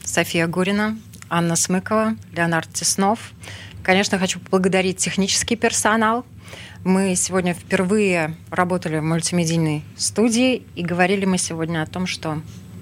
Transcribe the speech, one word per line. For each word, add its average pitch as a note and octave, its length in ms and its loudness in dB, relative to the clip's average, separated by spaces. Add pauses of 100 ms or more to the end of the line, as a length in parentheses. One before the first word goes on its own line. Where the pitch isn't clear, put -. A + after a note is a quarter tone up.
София E3+ 420 0
Гурина, G3+ 500 0 (320)
Анна E3+ 280 2
Смыкова, G#3+ 600 0 (180)
Леонард E3+ 380 0
Теснов. G3 480 0 (600)
Конечно, F#3+ 380 2
хочу F#3 200 -2
поблагодарить F#3 580 0
технический - 580 -2
персонал. A3+ 680 2 (600)
Мы F#3+ 320 2
сегодня F3+ 400 0
впервые F#3 800 2 (160)
работали F3 480 0
в D3+ 40 -2
мультимедийной D#3+ 800 2 (140)
студии, A#3+ 640 2 (140)
и F3 80 -6
говорили F3+ 420 2
мы F#3 140 2
сегодня E3 420 -2
о D#3+ 60 -2
том, F3+ 180 -4
что D#3 380 -4 (380)